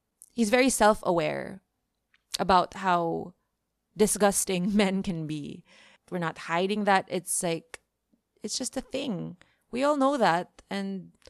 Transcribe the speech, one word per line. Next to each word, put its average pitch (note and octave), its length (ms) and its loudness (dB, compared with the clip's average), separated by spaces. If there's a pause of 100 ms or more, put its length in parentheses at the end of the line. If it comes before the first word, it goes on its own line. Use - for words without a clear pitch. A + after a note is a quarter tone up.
(340)
he's A3+ 160 0
very B3 200 6
self-aware F3 920 0 (760)
about F#3 360 2 (100)
how E3+ 500 -2 (640)
disgusting G3 800 2
<laughs> G#3 60 4
men F#3+ 220 0
can E3 220 -4
be. D3+ 380 -10 (480)
We're F3+ 80 -4
not E3 320 -6
hiding G3 320 0
that. F#3+ 240 4
It's - 340 -4
like, - 380 -4 (640)
it's - 140 -6
just - 180 -8
a B3+ 60 -4
thing. F3+ 560 -8 (340)
We B3 140 -2
all D4+ 100 2
know C#4 220 2
that. F3+ 320 2 (200)
And, G3 420 -8 (180)